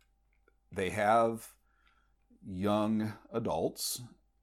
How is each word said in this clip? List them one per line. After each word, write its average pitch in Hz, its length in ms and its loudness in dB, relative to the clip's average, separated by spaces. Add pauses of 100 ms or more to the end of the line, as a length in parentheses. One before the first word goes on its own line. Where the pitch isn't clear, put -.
(720)
they 92 200 -2
have 113 640 2 (920)
young 107 680 0 (200)
adults, - 720 -4 (400)